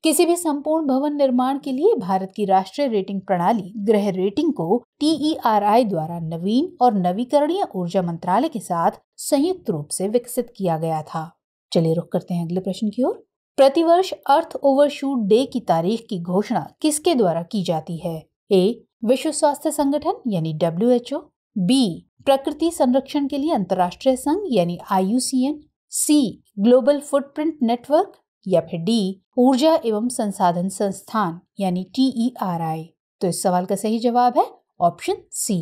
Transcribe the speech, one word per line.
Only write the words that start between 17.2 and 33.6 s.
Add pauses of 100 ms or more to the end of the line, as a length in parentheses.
की
जाती
है? (360)
ए, (180)
विश्व
स्वास्थ्य
संगठन
यानी
डब्ल्यूएचओ, (380)
बी, (200)
प्रकृति
संरक्षण
के
लिए
अंतर्राष्ट्रीय
संघ
यानी (120)
आईयूसीएन, (320)
सी, (160)
ग्लोबल
फुटप्रिंट
नेटवर्क (340)
या
फिर
डी, (160)
ऊर्जा
एवं
संसाधन
संस्थान (220)
यानी (120)
टीईआरआई। (320)
तो
इस
सवाल